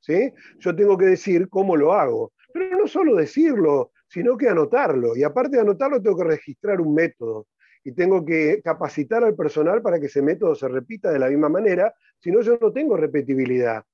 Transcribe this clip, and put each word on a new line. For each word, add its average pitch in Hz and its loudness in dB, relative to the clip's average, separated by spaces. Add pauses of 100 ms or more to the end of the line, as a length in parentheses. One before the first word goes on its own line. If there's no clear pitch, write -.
¿sí? 226 0 (260)
Yo 175 -4
tengo 202 4
que 190 4
decir 185 2
cómo 190 0
lo 151 4
hago. 120 0 (200)
Pero 370 -4
no 381 2
solo 311 2
decirlo, 165 0 (140)
sino 240 -2
que 240 0
anotarlo. 156 0
Y 131 0
aparte 247 -2
de 233 4
anotarlo, 247 0
tengo 190 0
que 180 -2
registrar 165 -4
un 156 0
método. 117 -4 (380)
Y 135 -12
tengo 175 0
que 160 0
capacitar 165 -4
al 214 2
personal 156 0
para 180 0
que 143 -4
ese 139 -2
método 165 0
se 135 -6
repita 131 -6
de 147 0
la 131 0
misma 147 2
manera, 185 0 (280)
si 170 -6
no, 208 4
yo 233 2
no 220 2
tengo 262 -2
repetibilidad. 127 -2 (120)